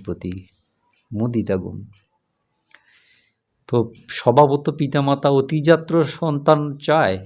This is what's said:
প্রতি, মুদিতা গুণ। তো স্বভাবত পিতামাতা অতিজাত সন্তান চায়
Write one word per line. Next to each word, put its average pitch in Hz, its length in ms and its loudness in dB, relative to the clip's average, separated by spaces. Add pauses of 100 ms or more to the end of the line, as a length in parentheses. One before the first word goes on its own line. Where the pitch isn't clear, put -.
প্রতি, 90 300 -8 (800)
মুদিতা 107 460 -4
গুণ। 92 220 -8 (1900)
তো 127 80 -2 (320)
স্বভাবত 139 640 4
পিতামাতা 143 600 0
অতিজাত 156 600 2 (120)
সন্তান 147 580 0 (120)
চায় 143 540 0